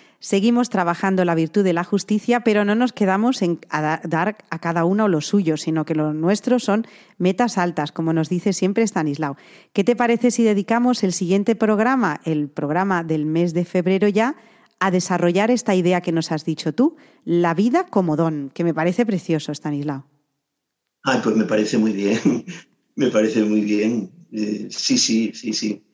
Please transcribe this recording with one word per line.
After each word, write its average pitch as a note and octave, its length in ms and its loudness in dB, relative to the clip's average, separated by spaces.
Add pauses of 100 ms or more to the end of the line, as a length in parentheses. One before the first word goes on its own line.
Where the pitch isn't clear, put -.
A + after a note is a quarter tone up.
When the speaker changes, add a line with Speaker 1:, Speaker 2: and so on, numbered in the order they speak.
(200)
Speaker 1:
Seguimos A#3+ 480 2
trabajando F#3 560 0
la E3+ 100 2
virtud E3 300 0
de F#3 80 2
la E3+ 100 0
justicia, G#3+ 580 0
pero G#3 260 2
no G#3 80 2
nos A#3+ 180 0
quedamos G#3 480 0
en F3 180 0 (120)
a D3+ 100 -2
da-, D#3 240 -2
dar E3+ 320 -2 (140)
a E3 80 -8
cada E3+ 260 -2
uno G3+ 240 2
lo D#3 140 2
suyo, D#3+ 340 0
sino D#3+ 300 -2
que D#3+ 80 -4
lo D3+ 180 0
nuestro G3+ 460 0
son A3 280 -2 (300)
metas F#3+ 400 0
altas, E3+ 340 -2
como D#3+ 220 -2
nos D#3+ 160 0
dice F#3 240 0
siempre F#3+ 300 0
Estanislao. D#3 560 -2 (340)
¿Qué G3+ 100 0
te A#3 140 2
parece A#3 340 2
si A3+ 140 0
dedicamos A3+ 580 2
el F#3 120 0
siguiente G3 420 0
programa, G#3+ 680 0
el D3+ 260 -2
programa E3+ 520 -2
del D#3+ 220 -2
mes E3 300 0
de F3 100 0
febrero F#3 440 0
ya, G#3+ 280 0 (420)
a F#3+ 120 0
desarrollar F3+ 600 2
esta A3+ 240 0
idea F3+ 280 2
que F3+ 100 -2
nos D#3+ 200 -2
has D3+ 120 -4
dicho D#3 300 -4
tú, D4 220 0 (280)
la E3+ 300 2
vida B3 340 0
como F3 280 0
don, D3+ 360 -2
que - 100 -6
me E3+ 120 0
parece F3 320 0
precioso, E3+ 460 -2
Estanislao? C#3+ 520 -6 (1000)
Speaker 2:
Ay, C3 220 2
pues G#2+ 100 2
me G#2+ 100 2
parece G#2+ 340 0
muy A2 140 2
bien, G2+ 520 0 (240)
<laughs> - 260 -20
me C3 160 0
parece A2 340 2
muy G#2+ 180 2
bien. G#2 480 -2 (220)
Eh, G#2 380 -6
sí, - 280 -2
sí, A2+ 360 0
sí, A2 200 -8
sí. G#2 400 -6